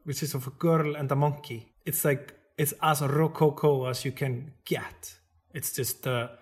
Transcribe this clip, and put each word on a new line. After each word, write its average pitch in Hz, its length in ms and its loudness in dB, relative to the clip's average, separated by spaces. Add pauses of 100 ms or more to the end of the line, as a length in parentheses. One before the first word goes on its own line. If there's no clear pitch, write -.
which 143 180 -6
is 139 120 -4
of 131 120 -6
a 135 40 -8
girl 160 440 2
and 139 160 -4
a 139 60 2
monkey. 143 560 -2 (140)
It's - 180 -2
like, 139 300 0 (240)
it's 151 240 0
as 151 180 4
rococo 147 880 4
as 123 180 -4
you 131 80 -2
can 135 400 -4 (140)
get. - 480 -6 (400)
It's - 180 -8
just, - 340 -6
uh, 123 220 -2 (140)